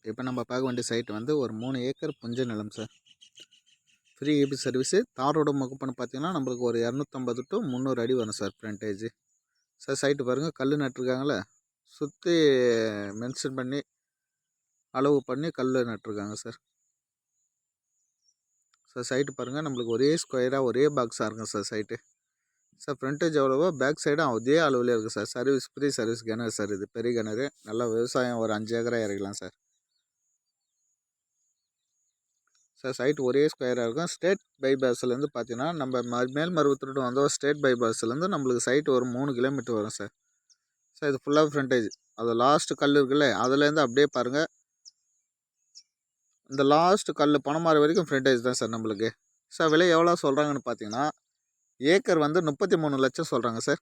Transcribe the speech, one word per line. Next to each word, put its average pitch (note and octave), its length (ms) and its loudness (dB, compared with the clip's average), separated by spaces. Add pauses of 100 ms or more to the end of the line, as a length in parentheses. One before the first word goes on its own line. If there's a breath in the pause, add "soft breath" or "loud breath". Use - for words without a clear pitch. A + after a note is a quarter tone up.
இப்ப A2 180 -10
நம்ம B2+ 200 -4
பார்க்க B2+ 240 -4
வேண்டிய B2 180 -4
சைட் A#2 240 -4
வந்து A#2+ 280 -4
ஒரு A#2 160 -2
மூணு B2+ 280 -6
ஏக்கர் C#3 360 -6
புஞ்ச A#2+ 280 -4
நிலம் G#2+ 260 -6
சார். A2 200 -10 (1300)
ஃப்ரீ D3 140 0
இ C#3+ 120 4
பி C#3 100 -6
சர்வீஸு. C3+ 420 0 (140)
தார் C#3+ 220 0
ரோடு D3+ 180 2
முகப்புன்னு C3+ 400 -6
பார்த்தீங்கன்னா, C3 400 -6
நம்மளுக்கு B2+ 320 -4
ஒரு A#2 140 0
இருநூத்தம்பது B2 640 -4
to G3 180 -4
முந்நூறு C3 400 -2
அடி A#2+ 120 0
வரும் A2 240 -2
சார் G2 160 -6
ஃப்ரண்டேஜ். G#2+ 520 -8 (760)
சார், C#3 180 -4
சைட்டு C#3+ 260 0
பாருங்க, C3+ 260 -2
கல்லு C#3 260 0
நட்டுருக்காங்களே, B2+ 600 -2 (560)
சுத்தி E3+ 420 -2 (760)
மென்ஷன் C3 420 -8
பண்ணி, C3 240 -6 (1120)
அளவு C#3 320 4
பண்ணி C#3+ 260 -4
கல்லு C3 340 0
நட்டுருக்காங்க G#2 520 -8
சார். - 200 -14 (2500)
சார், B2 120 -8
சைட்டு C3+ 280 -2
பாருங்க, B2+ 260 -6
நம்மளுக்கு B2 340 -4
ஒரே C3+ 240 4
ஸ்கொயரா, C3 440 -2
ஒரே B2 260 2
பாக்ஸா B2+ 360 -2
இருக்கும் G#2+ 260 -8
சார் G2+ 180 -6
சைட்டு. A2 280 -8 (840)
சார், C#3 140 -6
ஃப்ரண்டேஜ் D3 400 -2
எவ்வளவோ, C#3 360 4
பேக் C#3 300 0
சைடும் D3+ 280 2
அதே B2 300 2
அளவுலயே B2 340 4
இருக்கு A2+ 180 -2
சார். G#2 160 -4
சர்வீஸ், C3 400 0
ஃப்ரீ C#3 220 -4
சர்வீஸ் A2+ 340 -2
கிணறு A2+ 280 -4
சார் G#2 200 -4
இது, G2 200 -4
பெரிய A#2 220 -4
கிணறு. A2+ 320 -2 (180)
நல்லா A2+ 220 -4
விவசாயம் A#2+ 520 0
ஒரு A2 160 0
அஞ்சு A2 220 -4
ஏக்கரா A#2 240 -2
இறக்கலாம் G2+ 360 -4
சார். F#2 180 -14 (3250)
சார், B2+ 100 -4
சைட் C#3+ 260 0
ஒரே C3 280 4
ஸ்கொயரா B2 360 -2
இருக்கும். C3+ 260 -2
ஸ்டேட் F#3+ 320 0 (200)
பைபாஸ்லேருந்து C3 680 0
பார்த்தீங்கன்னா, A#2+ 460 -6
நம்ம C3 260 -2
ம-, B2 300 -2
மேல்மருவத்தூர் C#3+ 600 0
to C3+ 100 -2
வந்தோம், C3+ 260 2
ஸ்டேட் D3 300 -2
பைபாஸ்லேருந்து B2 680 0
நம்மளுக்கு C3 340 0
சைட் D3 260 2
ஒரு B2+ 160 4
மூணு B2+ 280 -2
கிலோமீட்டர் B2 420 -2
வரும் G#2+ 200 -4
சார். G2+ 160 -10 (840)
சார், D3 160 -4
இது C3+ 100 -2
ஃபுல்லா D3 260 4
ஃப்ரண்டேஜ். C3 420 0 (280)
அது A#2 200 -2
லாஸ்ட் C#3+ 380 4
கல் C#3+ 240 2
இருக்குல்ல, C#3+ 300 4 (100)
அதுலேருந்து C#3+ 460 2
அப்படியே C3+ 280 4
பாருங்க. B2+ 280 -2 (2000)
இந்த C3+ 180 0
லாஸ்ட் E3+ 460 4
கல் D3 300 4
பணமாறு D#3 360 2
வரைக்கும் D#3 280 4
ஃப்ரண்டேஜ் C3 340 2
தான் B2 180 -2
சார் A2+ 140 -2
நம்மளுக்கு. A2 360 -2 (440)
சார், E3 160 2
விலை E3+ 200 6
எவ்வளோ E3+ 320 6
சொல்றாங்கன்னு C#3+ 420 0
பார்த்தீங்கன்னா, A2+ 420 -4 (760)
ஏக்கர் E3+ 380 4
வந்து D3+ 220 2
முப்பத்தி F3 360 0
மூணு D3+ 200 0
லட்சம் C3+ 320 0
சொல்றாங்க A#2 300 -2
சார். C#3+ 220 -2